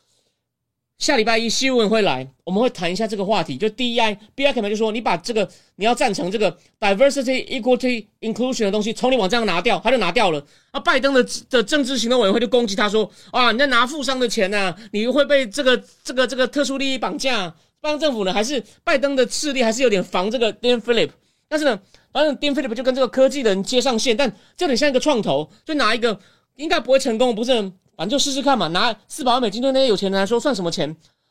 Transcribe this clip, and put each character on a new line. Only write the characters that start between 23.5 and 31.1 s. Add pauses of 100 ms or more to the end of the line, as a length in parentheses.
接
上
线，
但 (240)
这
有
点
像
一
个
创
投， (160)
就
拿
一
个 (360)
应
该
不
会
成
功，
不
是
很， (240)
反
正
就
试
试
看
嘛，
拿 (140)
四
百
万
美
金
对
那
些
有
钱
人
来
说
算
什
么
钱？ (340)